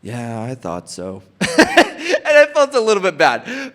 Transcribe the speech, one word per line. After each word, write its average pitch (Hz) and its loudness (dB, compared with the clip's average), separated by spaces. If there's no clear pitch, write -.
Yeah, 117 -10
I 120 -8
thought 87 -10
so. 95 -12
And 349 0
I 294 8
felt 285 2
a 269 2
little 220 2
bit 180 0
bad. 170 0